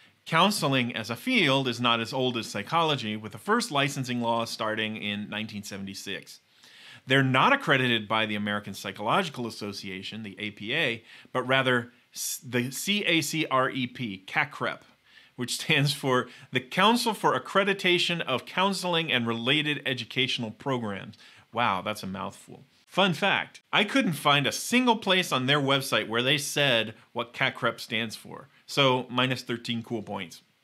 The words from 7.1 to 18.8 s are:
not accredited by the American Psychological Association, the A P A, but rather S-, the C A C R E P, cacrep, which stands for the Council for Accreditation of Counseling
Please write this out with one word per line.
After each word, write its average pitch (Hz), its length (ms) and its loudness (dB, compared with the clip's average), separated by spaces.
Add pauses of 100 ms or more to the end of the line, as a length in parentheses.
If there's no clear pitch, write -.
not 135 300 4
accredited 127 560 2
by 110 160 2
the 107 100 -4
American 104 380 -4
Psychological 123 760 -2
Association, 101 760 -10
the 98 140 -12
A 104 140 -8
P 107 240 -8
A, 127 260 -2 (300)
but 127 120 -2
rather 127 500 2 (200)
S-, - 300 -8
the 123 280 -2
C 202 340 -2
A 165 160 2
C 151 280 -2
R 131 200 2
E 127 180 -4
P, 110 380 -10
cacrep, 143 560 -4 (540)
which 123 200 -6
stands 143 380 2
for 127 340 2 (240)
the 127 80 0
Council 208 540 2
for 147 260 2
Accreditation 180 840 0
of 123 240 -2
Counseling 180 640 0